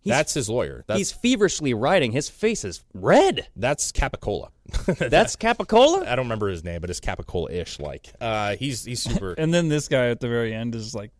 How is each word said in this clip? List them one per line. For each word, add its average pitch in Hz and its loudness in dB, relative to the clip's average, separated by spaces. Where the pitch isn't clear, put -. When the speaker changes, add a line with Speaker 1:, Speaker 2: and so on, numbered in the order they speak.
Speaker 1:
He's, - -2
Speaker 2:
That's 151 2
his 127 -2
lawyer. 73 -4
That's 107 0
Speaker 1:
he's - -2
feverishly 196 2
writing. 131 2
His 143 -2
face 214 -2
is 92 -10
red. 180 4
Speaker 2:
That's 123 -2
Capicola. - -4
<laughs> - -4
Speaker 1:
That's 165 4
Capicola? 240 4
Speaker 2:
I 123 -2
don't 127 0
remember 107 -2
his 87 -4
name, 85 -6
but 87 -8
it's 90 -6
Capicola-ish. - -6
Like, 71 -12
uh, 107 -2
he's, 127 -6
he's 120 -6
super. 113 -2
Speaker 3:
<laughs> - -10
And 160 0
then 170 4
this 147 0
guy 127 2
at 120 -2
the 123 -4
very 117 0
end 113 -4
is 113 -8
like, 107 -10